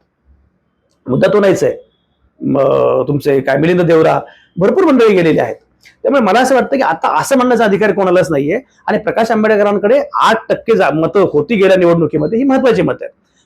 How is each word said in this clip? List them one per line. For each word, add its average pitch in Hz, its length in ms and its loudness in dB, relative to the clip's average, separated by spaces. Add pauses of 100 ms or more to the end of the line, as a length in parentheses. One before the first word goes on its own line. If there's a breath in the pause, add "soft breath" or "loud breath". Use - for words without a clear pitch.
(1080)
मुद्दा 185 240 0
तो 208 60 2
नाहीच 190 240 0
आहे. 127 100 -2 (720)
म-, 135 600 0
तुमचे 143 320 0
काय 135 180 -2
मिलिंद 175 240 0
देवरा, 160 380 2 (380 loud breath)
भरपूर 226 260 0
मंडळी 233 300 2
गेलेली 165 260 2
आहेत. 120 160 -4 (480 soft breath)
त्यामुळे 269 180 0
मला 220 180 2
असं 262 160 2
वाटतं 247 200 -2
की 262 60 -2
आता 160 400 -2
असं 269 140 -2
म्हणण्याचा 240 300 2
अधिकार 202 260 0
कोणालाच 180 400 0
नाहीये. 151 280 -2 (280 soft breath)
आणि 208 100 -2
प्रकाश 226 340 -2
आंबेडकरांकडे 208 680 0 (120)
आठ 180 240 0 (120)
टक्के - 280 -2
जा-, 156 160 0
मतं 160 400 0
होती 147 220 0
गेल्या 190 220 2
निवडणुकीमध्ये, 170 600 0
ही 254 60 0
महत्वाची 262 380 0
मतं 139 200 -2
आहेत. - 100 -16 (340)